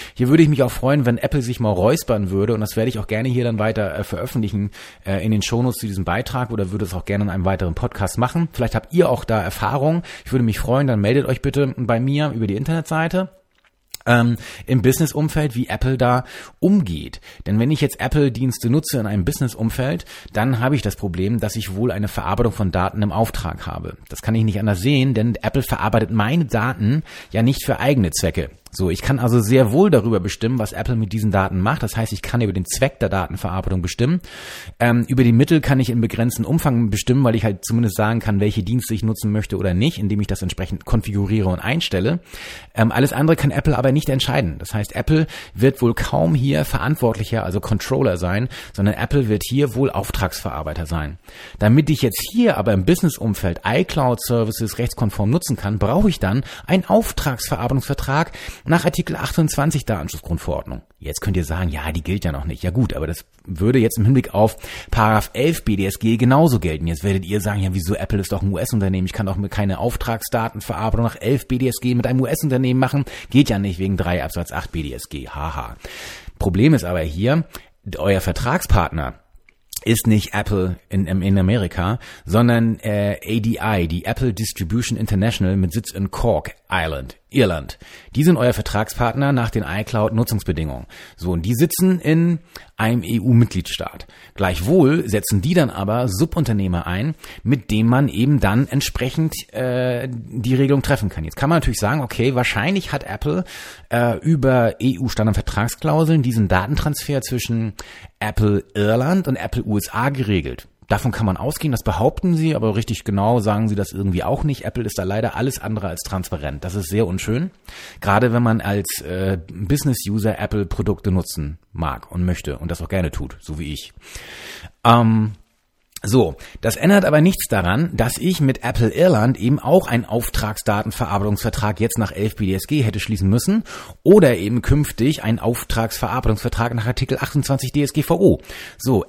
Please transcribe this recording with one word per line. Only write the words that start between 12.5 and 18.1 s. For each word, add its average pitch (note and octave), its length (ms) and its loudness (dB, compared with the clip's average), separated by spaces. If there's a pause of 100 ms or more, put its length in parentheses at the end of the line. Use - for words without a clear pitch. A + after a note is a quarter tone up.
Internetseite, D#3+ 760 -2 (760)
ähm, A#2+ 320 4 (280)
im B2+ 160 2
Business-Umfeld, D3 720 2
wie A#2+ 140 -2
Apple C3 300 -2
da B2 260 2 (360)
umgeht. C#3 640 0 (240)
Denn G#2 140 0
wenn A#2+ 100 2
ich D#3 120 0
jetzt - 180 -2
Apple-Dienste B2+ 720 0